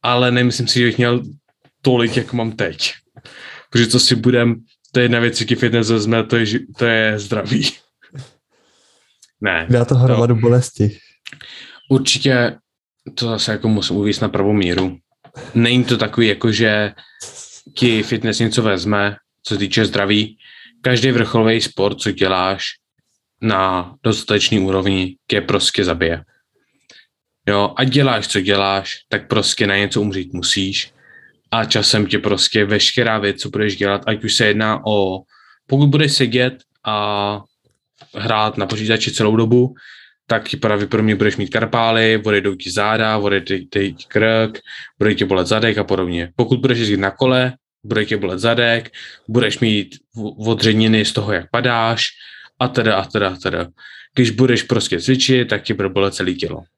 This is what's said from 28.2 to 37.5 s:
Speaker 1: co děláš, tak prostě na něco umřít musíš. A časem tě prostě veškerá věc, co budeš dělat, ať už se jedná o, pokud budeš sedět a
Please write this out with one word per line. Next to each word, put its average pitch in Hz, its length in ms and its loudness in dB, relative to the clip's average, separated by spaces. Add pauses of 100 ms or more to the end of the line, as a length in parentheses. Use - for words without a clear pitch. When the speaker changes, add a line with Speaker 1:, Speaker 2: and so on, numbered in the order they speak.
Speaker 1:
co 101 140 -2
děláš, 98 520 0 (160)
tak - 180 -4
prostě 107 400 0
na 98 100 0
něco 101 240 0
umřít 92 320 -4
musíš. 95 600 -4 (580)
A 113 140 0
časem 107 420 2
tě 101 120 0
prostě 101 460 0
veškerá 110 540 0
věc, 101 180 -2
co - 120 -10
budeš 104 280 -2
dělat, 98 300 0
ať 110 160 -2
už 107 120 -2
se 117 120 2
jedná 107 400 0
o, 95 320 0 (480)
pokud 143 200 4
budeš 147 260 2
sedět 123 400 0 (320)
a 104 540 -4 (760)